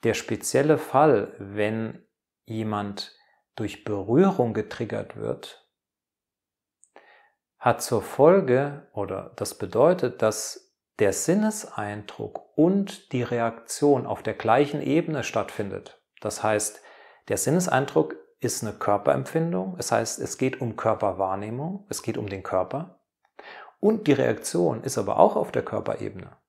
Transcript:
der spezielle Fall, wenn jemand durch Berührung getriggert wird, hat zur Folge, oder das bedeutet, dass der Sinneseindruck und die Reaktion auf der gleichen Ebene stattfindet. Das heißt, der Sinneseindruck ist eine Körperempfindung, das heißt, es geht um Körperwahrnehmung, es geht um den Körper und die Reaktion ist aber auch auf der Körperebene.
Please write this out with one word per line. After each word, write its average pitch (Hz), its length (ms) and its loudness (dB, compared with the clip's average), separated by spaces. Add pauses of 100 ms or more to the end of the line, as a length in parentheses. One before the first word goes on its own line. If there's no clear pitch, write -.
der 113 100 2
spezielle 139 640 2
Fall, 135 600 4
wenn 107 640 -4 (380)
jemand 104 720 -6 (400)
durch - 280 -8
Berührung 117 720 2
getriggert 107 640 -6
wird, - 500 -8 (1900)
hat - 240 2
zur 110 200 -2
Folge, 143 920 4
oder 95 440 -8
das - 200 -6
bedeutet, 127 640 2
dass - 540 -4 (240)
der 98 140 4
Sinneseindruck 107 1400 -4
und 196 540 2
die 123 120 -2
Reaktion 120 840 0
auf 104 180 -6
der 110 100 -4
gleichen 139 480 2
Ebene 143 420 0
stattfindet. - 800 -6 (200)
Das - 220 -6
heißt, 107 380 0 (460)
der 104 100 0
Sinneseindruck 151 800 2 (240)
ist - 240 -4
eine 107 100 -6
Körperempfindung, 165 1040 -2
das - 140 -4
heißt, 113 280 0
es - 180 -6
geht 131 240 -2
um 117 140 -4
Körperwahrnehmung, 107 1120 -2
es - 140 -8
geht 113 140 -4
um 104 120 -6
den 95 140 -8
Körper 131 560 -4 (800)
und 214 280 2
die 143 60 8
Reaktion 131 680 0
ist - 140 -4
aber 101 200 0
auch - 180 8
auf - 160 -2
der - 120 -2
Körperebene. - 720 -6 (120)